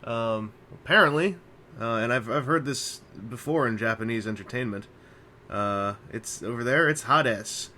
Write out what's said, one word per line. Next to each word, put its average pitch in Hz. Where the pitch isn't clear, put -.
Um, 113
apparently, 175
uh, 113
and 113
I've, 117
I've 131
heard 156
this -
before 139
in 113
Japanese 113
entertainment. 107
Uh, 101
it's -
over 117
there, 143
it's 151
Hades. 123